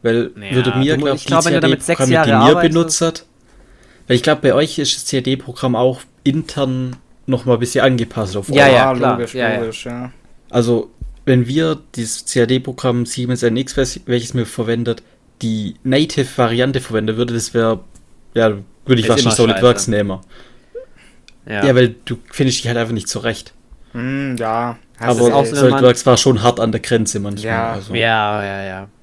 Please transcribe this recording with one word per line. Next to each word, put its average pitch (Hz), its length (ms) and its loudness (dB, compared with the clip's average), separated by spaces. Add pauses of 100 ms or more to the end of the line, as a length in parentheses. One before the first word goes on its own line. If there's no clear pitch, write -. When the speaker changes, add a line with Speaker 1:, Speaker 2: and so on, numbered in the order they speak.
Speaker 1:
Weil 117 360 0
Speaker 2:
Ja, 101 160 -8
Speaker 1:
würde 120 220 2
mir, 139 180 2
Speaker 2:
du 131 60 -2
mu-, 151 60 -2
Speaker 1:
glaub, 139 100 0
Speaker 2:
ich - 60 -10
Speaker 1:
die - 60 -8
Speaker 2:
glaub, 165 180 2
wenn 170 80 2
du 165 60 2
damit - 220 2
sechs 165 220 0
Speaker 1:
C 131 120 4
A 127 60 4
D-Programme, - 40 4
die - 40 2
Speaker 2:
Jahre 139 200 6
Speaker 1:
ihr 165 80 6
Speaker 2:
arbeitest 165 160 2
Speaker 1:
benutzt 165 260 0
habt, 165 240 -2 (840)
weil 127 100 2
ich 120 60 0
glaub, 151 200 0
bei 135 120 4
euch 156 240 0
ist 143 160 -2
das - 120 -10
C 135 120 -2
A - 40 0
D-Programm 127 520 -4
auch 127 280 0 (200)
intern 131 760 -4 (300)
noch 127 200 -2
mal 127 80 4
ein 110 60 0
bisschen 120 240 0
angepasst 113 520 -2
auf 98 140 -8
Speaker 2:
Ja, 139 160 6
Speaker 1:
euch. 135 60 6
Speaker 2:
ja, - 20 6 (180)
Speaker 3:
Ja, - 20 0
Speaker 2:
klar. 123 200 0
Speaker 3:
logisch, 120 200 -6
Speaker 2:
Ja, 120 160 -2
ja. 120 100 -2
Speaker 3:
logisch, 113 260 -8
ja. 123 260 -12 (380)
Speaker 1:
Also, 117 400 0 (340)
wenn 127 240 4
wir 156 300 -2 (180)
dieses 113 300 -8
C-A-D-Programm 127 800 0
Siemens 123 360 -4
N 117 140 2
X, 131 220 -6
wes-, 135 260 -2
welches 120 300 -4
wir 120 120 -2
verwendet, 117 560 -4 (400)
die 110 400 -4
Native-Variante 131 1000 0
verwenden 110 360 -2
würde, 117 180 -2
das 113 200 -4
wär, 113 260 0 (540)
ja, 113 160 4 (340)
würde 127 160 4
ich 107 60 0
Speaker 2:
Ist - 20 0
Speaker 1:
wahrscheinlich 120 160 4
Speaker 2:
immer 113 240 4
Speaker 1:
SolidWorks 117 380 4
Speaker 2:
scheiße. 120 40 -4
Speaker 1:
nehmen. 101 300 -2 (1300)
Speaker 2:
Ja. 104 180 -4
Speaker 1:
Ja, 135 100 4
weil 123 300 4
du 123 120 -8 (140)
findest 131 280 -2
dich 120 100 -6
halt 120 80 -2
einfach 117 160 -4
nicht 110 160 -6
zurecht. - 440 -6 (400)
Speaker 3:
Hm, 131 440 -6
ja. 117 400 -4 (220)
Hast 117 200 0
Speaker 1:
Aber 120 120 4
Speaker 3:
du - 40 0
Speaker 2:
auch 143 100 4
so, 151 60 -4
Speaker 3:
recht. 147 40 -6 (100)
Speaker 2:
wenn 127 60 8
man - 0 - (100)
Speaker 1:
SolidWorks 123 260 4
war 123 100 6
schon 120 280 2
hart 120 160 2
an 110 100 0
der 113 100 -4
Grenze 113 380 -2
manchmal, 101 340 -6
Speaker 3:
Ja. 113 200 -2
Speaker 1:
also. 104 220 -10
Speaker 2:
Ja, 107 500 0
ja, 98 180 -6
ja. 98 260 -10 (140)